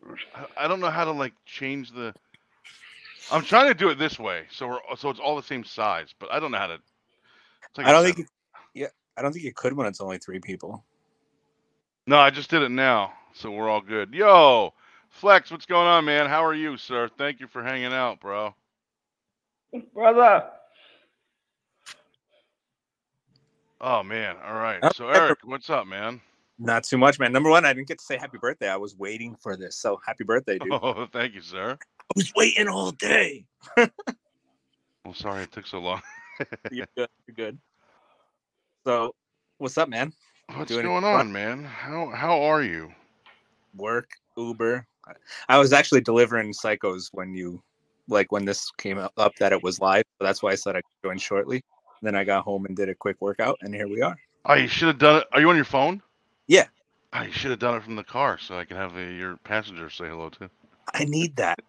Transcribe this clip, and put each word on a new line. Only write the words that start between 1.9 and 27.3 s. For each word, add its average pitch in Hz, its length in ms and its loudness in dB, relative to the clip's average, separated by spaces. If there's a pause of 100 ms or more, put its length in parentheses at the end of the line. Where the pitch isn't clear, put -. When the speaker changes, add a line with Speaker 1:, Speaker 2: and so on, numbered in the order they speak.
Speaker 1:
the, 117 200 -10 (1160)
I'm 156 100 0
trying 247 280 6
to 240 40 4
do 185 140 0
it 147 100 2
this 160 220 -4
way, 92 320 -6
so 127 160 -12
we're, 123 120 -8 (180)
so 147 120 -6
it's 120 120 -10
all 147 160 -2
the 139 60 -10
same 127 200 -10
size, 95 560 -4
but 98 140 -16
I - 80 -2
don't 147 100 -8
know 110 60 -6
how 98 100 -4
to, 85 60 -10
it's - 1040 -20
like 135 100 0
Speaker 2:
I 139 60 8
don't 165 80 8
Speaker 1:
a - 20 4
Speaker 2:
think 175 140 2
Speaker 1:
seven. - 120 -12 (440)
Speaker 2:
you, 127 80 -12
yeah, 139 60 -8 (280)
I 117 60 -10
don't 139 100 -4
think 165 140 -14
you 117 80 -10
could 127 180 -4
when 139 160 -4
it's 98 140 -8
only 95 160 -8
three 92 240 -12
people. 95 420 -14 (1200)
Speaker 1:
No, 143 120 6
I 139 100 10
just 139 200 -6
did 160 120 2
it 127 100 0
now, 123 420 0 (200)
so 110 180 -14
we're 110 180 -4
all 107 100 0
good. 104 340 -6
Yo, 151 600 8 (340)
Flex, - 420 4
what's 165 160 -14
going 175 220 2
on, 170 160 6
man? 147 240 2
How 156 160 0
are 160 100 0
you, 156 220 -6
sir? 120 420 -4
Thank 143 220 -6
you 131 80 -18
for 120 160 -12
hanging 127 300 -4
out, 123 260 -2
bro. 104 340 -6 (1400)
Speaker 3:
Brother. 226 560 6 (3250)
Speaker 1:
Oh, 120 220 0
man! 104 320 -6 (100)
All 107 100 -10
right. 110 280 -4
Speaker 2:
Oh, 110 120 4
Speaker 1:
So, 120 140 -12
Speaker 2:
Eric. 170 120 6
Speaker 1:
Eric, 147 240 0
what's 131 240 -12
up, 123 180 -2
man? 107 340 -10 (380)
Speaker 2:
Not 117 240 0
too - 140 -2
much, 135 220 6
man. 123 140 2